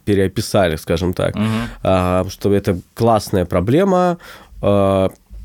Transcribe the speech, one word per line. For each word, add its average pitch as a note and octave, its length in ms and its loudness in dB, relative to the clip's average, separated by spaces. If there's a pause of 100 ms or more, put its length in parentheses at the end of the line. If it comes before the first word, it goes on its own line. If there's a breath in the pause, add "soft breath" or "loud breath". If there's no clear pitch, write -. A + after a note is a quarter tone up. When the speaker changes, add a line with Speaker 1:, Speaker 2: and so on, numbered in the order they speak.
Speaker 1:
переописали, F#2+ 720 0
скажем F2 360 -2
так. F2+ 220 -2
Speaker 2:
Мгм. G#2+ 140 -2 (340 loud breath)
Speaker 1:
А, F#2 460 2
что G2+ 260 -2
это G2 240 0 (160)
классная G#2+ 520 0
проблема. F3 720 0 (440 loud breath)
А, G2 460 2 (360)